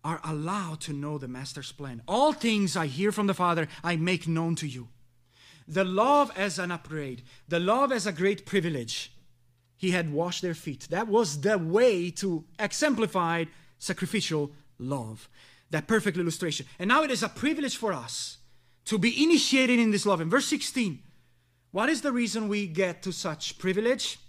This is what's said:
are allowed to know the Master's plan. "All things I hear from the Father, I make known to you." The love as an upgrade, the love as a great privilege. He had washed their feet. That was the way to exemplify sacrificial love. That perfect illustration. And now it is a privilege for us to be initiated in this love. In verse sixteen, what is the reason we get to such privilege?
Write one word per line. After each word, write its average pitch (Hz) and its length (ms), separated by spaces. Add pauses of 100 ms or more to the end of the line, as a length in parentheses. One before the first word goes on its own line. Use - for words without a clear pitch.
are 160 220
allowed 160 560
to 156 140
know 147 240
the 131 100
Master's 131 440
plan. 127 360
"All 269 240
things 208 420
I 165 120
hear 180 260
from 208 140
the 190 80
Father, 170 340 (160)
I 170 120
make 170 300
known 165 300
to 156 100
you." 123 220 (800)
The 180 160
love 247 500
as 185 240
an 175 140
upgrade, 143 500 (240)
the 170 140
love 247 320
as 208 140
a 202 60
great 185 320
privilege. 160 680 (640)
He 185 160
had 175 180
washed 165 320
their 175 120
feet. - 360
That 214 160
was 190 360
the 202 160
way 180 540
to 170 320 (140)
exemplify 202 880 (340)
sacrificial 165 760 (260)
love. 120 500 (400)
That 151 180
perfect 202 300
illustration. 165 500 (120)
And 180 100
now 294 160
it 277 60
is 233 120
a 220 60
privilege 294 480
for 208 160
us - 460 (480)
to 220 120
be 233 240
initiated 262 560
in 226 140
this 202 140
love. 202 140
In 165 80
verse 277 180
sixteen, 233 580 (680)
what 220 180
is 302 120
the 277 120
reason 226 360
we 208 180
get 175 360
to 185 100
such - 460
privilege? 202 600 (100)